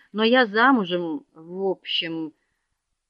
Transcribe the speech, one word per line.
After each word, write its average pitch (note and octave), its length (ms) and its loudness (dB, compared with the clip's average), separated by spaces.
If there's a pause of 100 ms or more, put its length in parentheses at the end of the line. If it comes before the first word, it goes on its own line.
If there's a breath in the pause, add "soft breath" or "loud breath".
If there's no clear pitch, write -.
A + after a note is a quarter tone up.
(120 soft breath)
но G#3 120 -4
я A#3+ 220 4
замужем, F#3+ 880 0
в E3+ 300 -12
общем». E3 720 -6 (760)